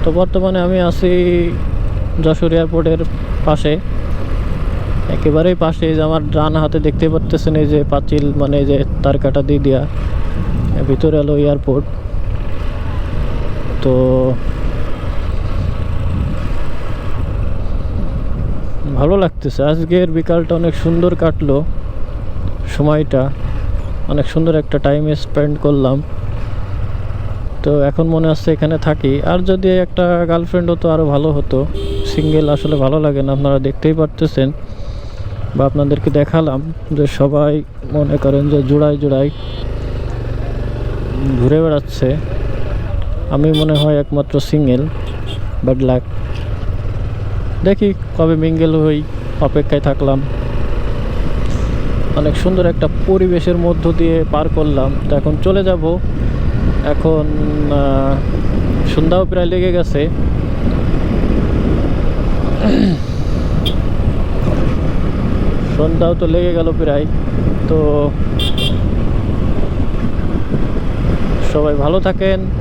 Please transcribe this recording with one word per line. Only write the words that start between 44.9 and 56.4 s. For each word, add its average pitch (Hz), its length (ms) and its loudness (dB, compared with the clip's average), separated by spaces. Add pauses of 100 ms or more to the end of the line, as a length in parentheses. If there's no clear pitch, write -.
ব্যাড 131 140 2 (100)
লাক, 123 140 2 (1600)
দেখি 202 240 2 (280)
কবে 165 260 4
মিঙ্গেল 160 300 2 (100)
হই, 151 160 2 (480)
অপেক্ষায় 143 400 0
থাকলাম। 135 320 2 (2000)
অনেক 151 140 2 (100)
সুন্দর 185 300 2
একটা 160 140 0 (200)
পরিবেশের 180 580 2
মধ্য 170 180 0 (160)
দিয়ে 165 180 4 (140)
পার 147 140 0 (100)
করলাম। 143 340 2 (180)
তো - 120 2
এখন 127 140 0 (120)
চলে 190 240 4
যাব, 175 140 0 (1120)